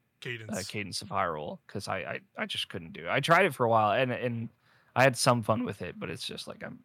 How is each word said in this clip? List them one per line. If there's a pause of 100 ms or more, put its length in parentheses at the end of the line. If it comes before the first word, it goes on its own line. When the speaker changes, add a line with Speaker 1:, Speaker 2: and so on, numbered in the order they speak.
(200)
Speaker 1:
Cadence.
Speaker 2:
uh,
Cadence
of
Hyrule,
'cause
I,
I, (180)
I
just
couldn't
do
it.
I
tried
it
for
a
while,
and,
and (460)
I
had
some
fun
with
it,
but
it's
just,
like,
I'm,